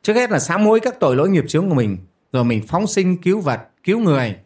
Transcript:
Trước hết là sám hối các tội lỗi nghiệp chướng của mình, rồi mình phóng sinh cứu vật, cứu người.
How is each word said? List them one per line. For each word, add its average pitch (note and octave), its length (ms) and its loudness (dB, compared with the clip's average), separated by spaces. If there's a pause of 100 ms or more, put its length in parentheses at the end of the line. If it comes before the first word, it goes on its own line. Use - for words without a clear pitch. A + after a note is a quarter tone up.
Trước G#3 120 -2
hết A#3+ 180 0
là E3 80 0
sám F#3 260 0
hối A3 140 4
các B3 200 -4
tội C3 160 2
lỗi D#3 140 2
nghiệp F3+ 180 2
chướng F3+ 220 -2
của D#3 60 0
mình, G#2 220 0 (360)
rồi B2 100 0
mình A2+ 240 0
phóng G3+ 200 -2
sinh F3+ 340 0
cứu G3 180 0
vật, B2+ 220 -4 (220)
cứu G#3+ 160 0
người. C3+ 360 0 (100)